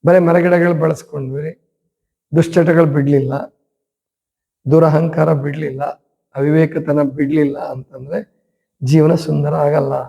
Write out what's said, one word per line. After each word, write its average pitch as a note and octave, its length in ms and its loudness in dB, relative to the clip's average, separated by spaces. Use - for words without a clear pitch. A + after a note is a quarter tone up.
ಬರೀ F3 140 6
ಮರಗಿಡಗಳು F3 540 2
ಬಳಸ್ಕೊಂಡ್ವಿ, D3+ 1040 -6
ದುಶ್ಚಟಗಳು E3 500 4
ಬಿಡ್ಲಿಲ್ಲ, C#3 480 0
ದುರಹಂಕಾರ D#3+ 640 2
ಬಿಡ್ಲಿಲ್ಲ, C#3+ 500 -6
ಅವಿವೇಕತನ D3+ 680 0
ಬಿಡ್ಲಿಲ್ಲ C#3+ 580 -2
ಅಂತಂದ್ರೆ C3+ 800 -12
ಜೀವನ D#3 320 4
ಸುಂದರ D3 380 -2
ಆಗಲ್ಲ. D3 400 0